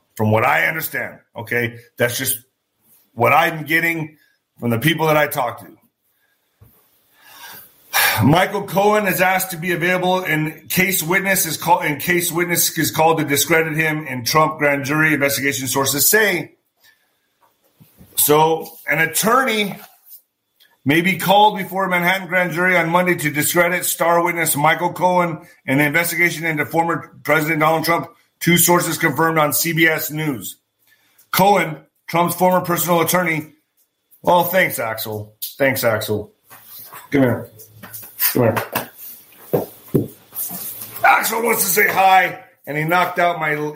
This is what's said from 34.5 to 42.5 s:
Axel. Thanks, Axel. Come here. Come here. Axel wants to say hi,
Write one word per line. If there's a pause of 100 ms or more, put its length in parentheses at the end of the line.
Axel. (200)
Thanks,
Axel. (760)
Come
here. (840)
Come
here. (960)
Axel
wants
to
say
hi, (240)